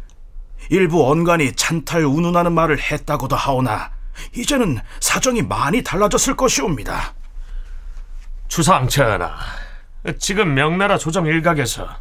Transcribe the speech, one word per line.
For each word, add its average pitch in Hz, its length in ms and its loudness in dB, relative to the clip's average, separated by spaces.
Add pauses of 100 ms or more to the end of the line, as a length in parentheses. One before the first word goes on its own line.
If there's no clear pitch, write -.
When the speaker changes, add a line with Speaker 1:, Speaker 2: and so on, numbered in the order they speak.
(720)
Speaker 1:
일부 160 400 4
언간이 165 420 4
찬탈 160 520 0
운운하는 170 480 4
말을 165 260 4
했다고도 139 580 -2
하오나 127 540 0 (460)
이제는 240 400 0 (240)
사정이 233 400 0
많이 135 420 0
달라졌을 208 540 2
것이옵니다. - 800 0 (1300)
Speaker 2:
주상 147 380 4
전하, 101 480 2 (840)
지금 190 340 0
명나라 170 460 2
조정 165 260 0
일각에서 156 640 0 (120)